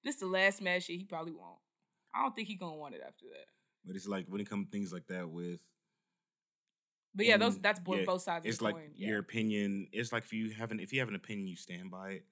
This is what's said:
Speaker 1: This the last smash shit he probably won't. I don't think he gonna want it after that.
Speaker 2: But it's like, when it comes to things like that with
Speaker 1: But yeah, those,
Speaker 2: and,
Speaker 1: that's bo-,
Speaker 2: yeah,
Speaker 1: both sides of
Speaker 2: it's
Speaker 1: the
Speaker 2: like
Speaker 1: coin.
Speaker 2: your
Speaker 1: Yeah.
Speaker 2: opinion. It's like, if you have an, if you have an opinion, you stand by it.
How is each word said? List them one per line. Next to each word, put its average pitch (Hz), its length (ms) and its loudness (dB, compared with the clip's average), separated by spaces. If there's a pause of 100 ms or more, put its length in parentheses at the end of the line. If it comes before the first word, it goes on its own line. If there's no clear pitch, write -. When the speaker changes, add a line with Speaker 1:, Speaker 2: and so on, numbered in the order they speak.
Speaker 1:
This 277 140 -2
the 190 100 -4
last 190 320 4
smash 180 280 0
shit 170 120 -6
he 190 60 -8
probably 165 300 -6
won't. 87 260 -18 (520)
I - 100 2
don't 254 120 2
think 208 140 -4
he 208 80 -6
gonna 175 180 -6
want 147 220 -10
it 69 100 -10
after - 200 -18
that. 71 200 -16 (380)
Speaker 2:
But 90 100 -8
it's 98 140 -6
like, 95 180 -2
when 98 140 -4
it 101 100 -4
comes 101 160 -2
to - 60 -14
things 98 200 -2
like 90 140 -10
that 90 240 -6
with 87 300 -6 (1500)
Speaker 1:
But 208 120 4
yeah, 220 100 12
those, 214 180 8
Speaker 2:
and, 190 80 -6
Speaker 1:
that's 202 160 6
bo-, 185 200 0
Speaker 2:
yeah, 185 80 4
Speaker 1:
both 185 160 2
sides 170 220 -2
of 107 40 -2
Speaker 2:
it's 113 100 0
Speaker 1:
the 113 60 0
Speaker 2:
like 104 100 4
Speaker 1:
coin. - 220 -10
Speaker 2:
your 104 180 0
Speaker 1:
Yeah. 104 60 2
Speaker 2:
opinion. 101 720 0
It's 117 200 -2
like, 113 120 0
if - 80 -12
you 110 180 -2
have 110 220 -6
an, 110 80 -6
if 101 120 -8
you 135 60 0
have 123 100 0
an 101 60 -4
opinion, 98 320 -6
you 90 100 -6
stand 90 360 -10
by 95 180 -10
it. 95 220 -10